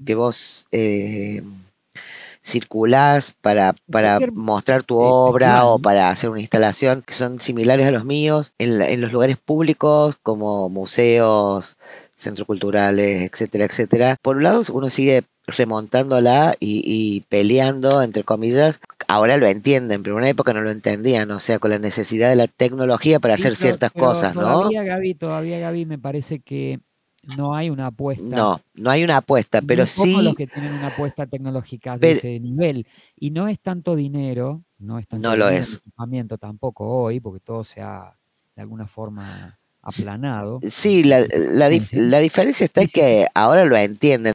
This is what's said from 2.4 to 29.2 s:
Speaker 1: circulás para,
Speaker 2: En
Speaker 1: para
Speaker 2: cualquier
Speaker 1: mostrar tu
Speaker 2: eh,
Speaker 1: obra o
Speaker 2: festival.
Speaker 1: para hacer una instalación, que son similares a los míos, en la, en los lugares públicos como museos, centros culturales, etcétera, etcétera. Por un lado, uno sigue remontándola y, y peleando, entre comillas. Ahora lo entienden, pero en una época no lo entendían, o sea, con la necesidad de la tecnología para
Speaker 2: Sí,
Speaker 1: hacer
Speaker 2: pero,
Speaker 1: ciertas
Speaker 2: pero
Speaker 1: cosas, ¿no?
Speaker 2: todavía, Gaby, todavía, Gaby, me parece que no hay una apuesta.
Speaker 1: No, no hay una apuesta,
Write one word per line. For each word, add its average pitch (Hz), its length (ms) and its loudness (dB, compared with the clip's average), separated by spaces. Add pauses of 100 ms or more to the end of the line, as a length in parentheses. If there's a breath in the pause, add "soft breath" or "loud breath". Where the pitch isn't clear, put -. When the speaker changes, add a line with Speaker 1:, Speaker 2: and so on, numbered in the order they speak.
Speaker 1:
circulás 131 1000 2
para, 104 280 2
Speaker 2:
En 92 60 0 (140)
Speaker 1:
para 110 280 2
Speaker 2:
cualquier - 160 0
Speaker 1:
mostrar 110 500 0
tu 117 180 0
Speaker 2:
eh, 120 60 4
Speaker 1:
obra 127 580 4
o 113 120 4
Speaker 2:
festival. 92 40 -2
Speaker 1:
para 101 280 4
hacer 92 200 -4
una 110 120 -8
instalación, 117 600 0
que - 120 -14
son 123 260 -6
similares 127 480 2
a 139 40 2
los 117 140 -2
míos, 151 540 -2
en 113 200 0
la, 80 100 2
en 120 120 -2
los 117 100 -4
lugares 123 260 2
públicos 151 840 0
como 104 480 -4
museos, 104 1080 0 (360 loud breath)
centros 101 320 -10
culturales, 101 800 0
etcétera, 104 420 -4
etcétera. 120 560 2
Por 135 160 -2
un 143 60 0
lado, 196 180 2 (120)
uno 135 160 -4
sigue 135 340 2 (240)
remontándola 123 1120 2
y, 107 260 -2
y 107 440 -2
peleando, 131 720 2
entre 107 200 -4
comillas. 120 560 0 (280)
Ahora 110 300 4
lo 131 100 4
entienden, 107 540 0
pero 98 140 -6
en 107 40 -2
una 131 100 2
época 131 240 0
no 107 80 -2
lo 107 100 -4
entendían, 107 600 -2
o 101 80 -8
sea, 110 200 -2
con 107 120 0
la 104 80 -2
necesidad 110 500 -2
de 127 60 4
la 117 120 4
tecnología 127 720 0
para 113 180 2
Speaker 2:
Sí, 98 40 -2
Speaker 1:
hacer 135 120 2
Speaker 2:
pero, - 80 -6
Speaker 1:
ciertas 123 300 0
Speaker 2:
pero 151 140 0
Speaker 1:
cosas, 98 300 0
¿no? - 60 -4
Speaker 2:
todavía, 202 420 0
Gaby, 185 320 -4
todavía, 160 440 -6
Gaby, 170 260 -6
me 156 140 -10
parece 139 400 -8
que 135 400 -8 (580)
no 143 160 -4
hay 160 160 -4
una 135 180 -6
apuesta. 123 360 -8
Speaker 1:
No, 107 380 0 (140)
no 107 140 -4
hay 147 140 2
una 160 140 4
apuesta, 123 440 2